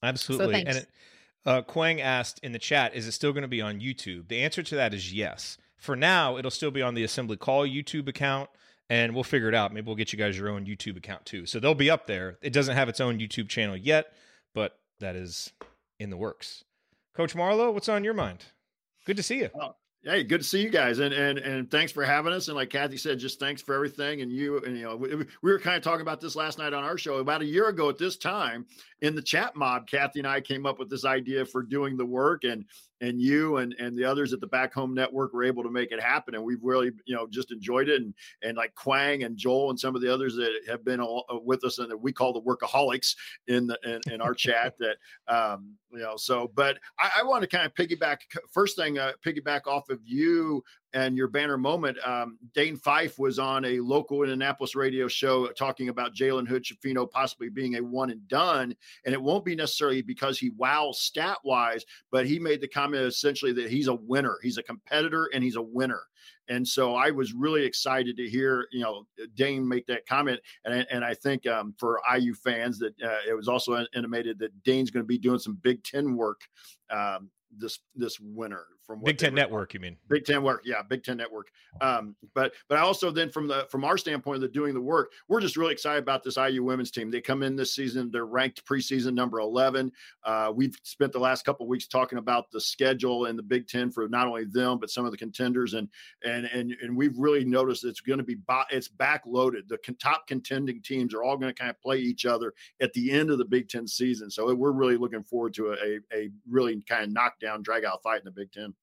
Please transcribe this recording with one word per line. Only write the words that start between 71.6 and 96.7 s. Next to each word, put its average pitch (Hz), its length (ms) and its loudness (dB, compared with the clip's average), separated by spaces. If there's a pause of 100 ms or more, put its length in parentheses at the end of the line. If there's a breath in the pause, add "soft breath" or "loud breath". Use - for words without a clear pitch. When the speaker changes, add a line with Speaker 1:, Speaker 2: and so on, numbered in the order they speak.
Speaker 3:
for 117 220 2 (100)
I 123 80 6
U 120 160 2
fans 117 460 -2
that, 110 140 -2 (100)
uh, 110 140 0 (100)
it 113 60 2
was 107 160 -2
also 123 240 2
in-, 120 200 0
intimated 117 460 -2
that 98 240 -6
Dane's 131 260 4
gonna 117 140 -2
be 117 160 0
doing 123 200 4
some 107 220 -6
Big 127 220 2
Ten 139 320 -2
work, 110 260 -2 (480 loud breath)
um, 98 400 -4 (260)
this, 107 240 -10 (140)
this 120 280 -6
winter. 104 440 -10 (200)
From 107 160 -12
what 107 60 0
Speaker 1:
Big 151 100 2
Speaker 3:
they 165 80 0
Speaker 1:
Ten 135 80 2
Speaker 3:
were - 20 0
Speaker 1:
Network, 110 380 0
you 95 80 -10
mean? 87 160 -12 (100)
Speaker 3:
Big 143 160 4
Ten 143 200 2
work, 131 200 2
yeah, 117 180 -2
Big 120 220 -4
Ten 127 140 -4
Network. 113 320 -8 (320 soft breath)
Um, 117 340 0 (180)
but, 135 200 2 (160 loud breath)
but 147 80 4
I 151 40 6
also 185 300 2
then 160 180 0
from 151 200 -4
the, 135 200 -2
from 135 140 -2
our 170 140 4
standpoint 143 400 -2
of 131 60 -2
the 131 40 0
Doing 143 260 -2
the 131 60 -2
Work, 143 320 2 (160 loud breath)
we're 220 140 4
just 151 160 0
really 160 160 2
excited 147 280 0
about 135 220 0
this 131 140 -4
I 131 100 4
U 131 160 2
women's 127 260 0
team. 113 220 -6
They 120 80 -2
come 135 240 -2
in 135 140 0
this 131 180 0
season, 127 340 -2
they're 117 160 -2
ranked 123 400 0
preseason 131 480 0
number 120 260 2
eleven. 127 520 2 (320 loud breath)
Uh, 110 320 0
we've 131 180 2 (100)
spent - 280 0
the 127 80 -2
last 127 240 2
couple - 220 0
of 117 40 -8
weeks 127 160 -2
talking 127 320 0
about 117 320 0
the 107 120 -6
schedule 123 640 2
in 117 100 -4
the 113 80 -8
Big 120 240 0
Ten 123 240 -2
for 113 160 -2
not 120 180 4
only 117 200 -2
them, 123 340 2
but 110 100 -6
some 123 140 -2
of 120 80 -2
the 101 60 -10
contenders. 123 560 -2
And, 107 160 -4 (340 loud breath)
and, 120 220 -2
and, 120 360 -4